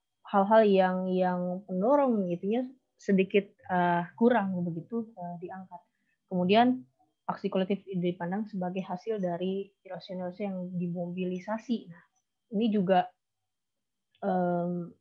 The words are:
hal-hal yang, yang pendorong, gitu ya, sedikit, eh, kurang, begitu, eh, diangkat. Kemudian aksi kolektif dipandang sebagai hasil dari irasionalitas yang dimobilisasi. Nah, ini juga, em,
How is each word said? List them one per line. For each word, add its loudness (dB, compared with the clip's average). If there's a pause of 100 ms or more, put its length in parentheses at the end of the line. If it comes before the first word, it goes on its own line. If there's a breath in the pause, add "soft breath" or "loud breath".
(260)
hal-hal 6
yang, 4
yang 0
pendorong, 2
gitu -6
ya, 0 (360)
sedikit, 2 (240)
eh, 2 (160)
kurang, 2
begitu, -6
eh, -12
diangkat. -14 (440)
Kemudian 4 (440)
aksi -4
kolektif -2
dipandang -4
sebagai -6
hasil -6
dari -4 (160)
irasionalitas -10
yang -6
dimobilisasi. -6
Nah, -20 (520)
ini 0
juga, 2 (1120)
em, -2